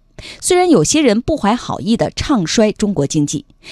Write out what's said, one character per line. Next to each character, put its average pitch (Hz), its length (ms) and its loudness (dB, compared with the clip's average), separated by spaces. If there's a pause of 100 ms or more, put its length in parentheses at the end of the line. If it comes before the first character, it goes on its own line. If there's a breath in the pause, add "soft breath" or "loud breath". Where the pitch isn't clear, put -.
(400 loud breath)
虽 - 160 0
然 359 140 2
有 165 140 6
些 302 160 0
人 240 200 2
不 320 160 -4
怀 220 200 0
好 - 240 -8
意 220 160 0
地 - 180 -2
唱 208 320 -2
衰 214 240 2
中 208 240 -4
国 143 120 -2
经 147 200 0
济， - 200 -8 (260 loud breath)